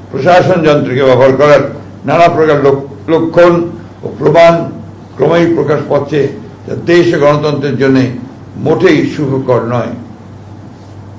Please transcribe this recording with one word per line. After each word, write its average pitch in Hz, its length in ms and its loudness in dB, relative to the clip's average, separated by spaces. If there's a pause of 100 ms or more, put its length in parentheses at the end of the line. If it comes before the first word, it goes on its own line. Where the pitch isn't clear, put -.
(100)
প্রশাসন 175 520 2
যন্ত্রকে 139 420 0
ব্যবহার 131 320 4
করার 147 240 4 (460)
নানা 165 220 4
প্রকার 147 360 0
লক-, 139 460 -2
লক্ষণ 170 600 2 (320)
ও - 60 -8 (100)
প্রমাণ 165 360 4 (640)
ক্রমেই 165 380 0
প্রকাশ 151 340 -2
পাচ্ছে, 143 400 -2 (400)
যা - 60 -8 (120)
দেশ 170 280 2
ও 160 40 -2
গণতন্ত্রের 143 600 0
জন্য 135 220 2 (560)
মোটেই 151 540 0
সুখকর 131 520 -2
নয়। 113 300 -4 (1300)